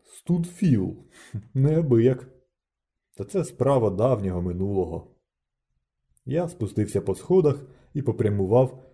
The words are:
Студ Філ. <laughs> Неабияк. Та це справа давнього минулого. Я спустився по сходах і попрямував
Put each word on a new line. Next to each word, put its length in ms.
Студ 420
Філ. 500
<laughs> 280
Неабияк. 760
Та 80
це 200
справа 460
давнього 520
минулого. 760
Я 240
спустився 520
по 140
сходах 520
і 80
попрямував 920